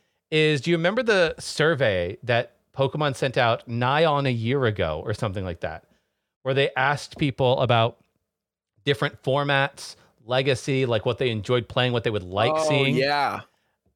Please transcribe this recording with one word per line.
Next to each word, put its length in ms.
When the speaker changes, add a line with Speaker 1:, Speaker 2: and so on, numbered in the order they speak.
Speaker 1:
is, 280
do 120
you 40
remember 280
the 340
survey 880
that 320
Pokemon 380
sent 240
out 300
nigh 380
on 200
a 40
year 340
ago 400
or 100
something 300
like 160
that, 240
where 120
they 220
asked 400
people 440
about 380
different 380
formats, 720
legacy, 640
like, 180
what 140
they 120
enjoyed 380
playing, 240
what 120
they 60
would 120
like 320
Speaker 2:
Oh, 140
Speaker 1:
seeing? 260
Speaker 2:
yeah. 460